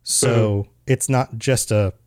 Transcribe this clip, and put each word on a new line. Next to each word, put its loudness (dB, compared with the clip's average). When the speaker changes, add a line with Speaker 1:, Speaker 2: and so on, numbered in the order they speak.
Speaker 1:
So 0
Speaker 2:
Mm-hmm. -12
Speaker 1:
it's -2
not -2
just -2
a, 2